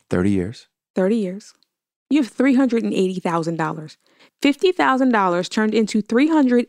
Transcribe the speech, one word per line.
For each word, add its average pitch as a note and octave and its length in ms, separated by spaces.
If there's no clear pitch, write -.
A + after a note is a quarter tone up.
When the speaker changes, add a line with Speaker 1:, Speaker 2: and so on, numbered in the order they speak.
Speaker 1:
Thirty F#2 220
years. F#2+ 340
Speaker 2:
thirty G3 220
years, G3 360
you C#4+ 140
have - 80
three C4 240
hundred A#3+ 280
and G#3 120
eighty F#3 240
thousand E3 380
dollars. D#3 400
Fifty C#4+ 300
thousand C4 400
dollars F3+ 380
turned G#3+ 260
into A3 260
three C4 280
hundred B3 400